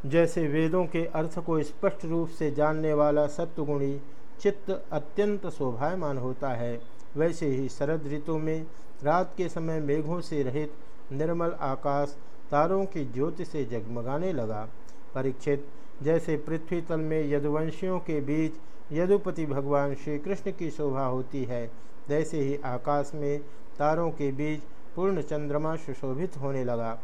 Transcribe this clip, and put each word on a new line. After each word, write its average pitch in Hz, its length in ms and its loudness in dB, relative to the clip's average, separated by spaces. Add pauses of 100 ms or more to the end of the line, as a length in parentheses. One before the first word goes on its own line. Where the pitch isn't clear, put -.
जैसे 165 420 4
वेदों 160 380 2
के 170 180 0
अर्थ 160 340 -2
को 160 240 0
स्पष्ट 190 420 0
रूप 165 240 0
से 156 220 0
जानने 156 440 2
वाला 147 320 4
सत्वगुणी 143 760 0 (400)
चित्त 190 520 0
अत्यंत 196 540 0
शोभायमान 143 720 0
होता 127 300 0
है, 120 320 -2 (360)
वैसे 165 300 2
ही 131 220 2
शरद 147 380 0
ऋतु 151 320 0
में 156 280 0 (380)
रात 175 320 2
के 175 120 0
समय 160 320 0
मेघों 151 400 2
से 156 220 0
रहित 143 300 0 (400)
निर्मल 170 380 0 (100)
आकाश 143 560 0 (340)
तारों 175 340 4
की 170 200 -2
ज्योति 147 400 0
से 143 200 -2
जगमगाने 120 680 -2
लगा। 110 360 -2 (460)
परीक्षित, 135 540 0 (340)
जैसे 160 340 2
पृथ्वी 160 440 0
तल 165 160 0
में 156 320 0
यदुवंशियों 156 720 0
के 156 220 0
बीच 156 320 0 (400)
यदुपति 180 540 2
भगवान 143 480 2
श्री 147 240 -2
कृष्ण 190 340 -2
की 165 180 -2
शोभा 135 360 0
होती 131 380 0
है, 117 260 -2 (380)
वैसे 156 320 2
ही 139 240 0
आकाश 139 500 0
में 147 260 0 (380)
तारों 160 320 2
के 139 220 0
बीच 151 280 0 (360)
पूर्ण 185 260 2
चंद्रमा 151 540 0
सुशोभित 143 600 -2
होने 135 280 -2
लगा। 117 400 0